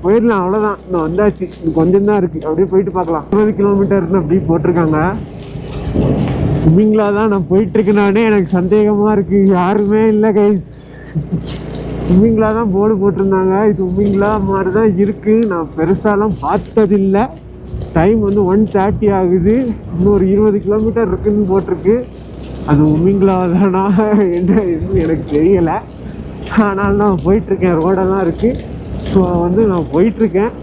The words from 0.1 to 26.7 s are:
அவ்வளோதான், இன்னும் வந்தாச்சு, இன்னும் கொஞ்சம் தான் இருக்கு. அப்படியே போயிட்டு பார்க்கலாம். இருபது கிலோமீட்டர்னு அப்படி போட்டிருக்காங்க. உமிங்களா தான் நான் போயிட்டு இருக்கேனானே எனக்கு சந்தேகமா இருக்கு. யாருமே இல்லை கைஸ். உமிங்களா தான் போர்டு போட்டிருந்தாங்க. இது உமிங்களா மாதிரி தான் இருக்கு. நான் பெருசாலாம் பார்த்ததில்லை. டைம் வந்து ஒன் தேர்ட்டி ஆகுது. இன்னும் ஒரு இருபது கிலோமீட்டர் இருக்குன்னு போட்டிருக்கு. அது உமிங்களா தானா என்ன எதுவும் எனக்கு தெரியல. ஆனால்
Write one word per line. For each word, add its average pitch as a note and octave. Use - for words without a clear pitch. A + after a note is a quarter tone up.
அவ்வளோதான், G#3
இன்னும் F3
வந்தாச்சு, F#3
இன்னும் D#3+
கொஞ்சம் F#3+
தான் G#3
இருக்கு. D#3+
அப்படியே E3
போயிட்டு F#3+
பார்க்கலாம். E3
இருபது G#3
கிலோமீட்டர்னு G3
அப்படி D#3+
போட்டிருக்காங்க. E3
உமிங்களா G#3+
தான் G#3+
நான் F#3
போயிட்டு F#3+
இருக்கேனானே G#3
எனக்கு G3
சந்தேகமா G#3
இருக்கு. G3
யாருமே G#3
இல்லை G#3+
கைஸ். G#3
உமிங்களா G#3+
தான் A3+
போர்டு G#3
போட்டிருந்தாங்க. F#3+
இது G3+
உமிங்களா G3+
மாதிரி F#3+
தான் G#3+
இருக்கு. G#3
நான் E3
பெருசாலாம் G3
பார்த்ததில்லை. G3
டைம் G3+
வந்து G3+
ஒன் G#3+
தேர்ட்டி G3+
ஆகுது. F#3
இன்னும் F#3+
ஒரு F#3+
இருபது G#3
கிலோமீட்டர் G#3+
இருக்குன்னு G#3
போட்டிருக்கு. F#3
அது D3
உமிங்களா F#3+
தானா F#3+
என்ன F3+
எதுவும் F3+
எனக்கு D#3+
தெரியல. E3+
ஆனால் G3+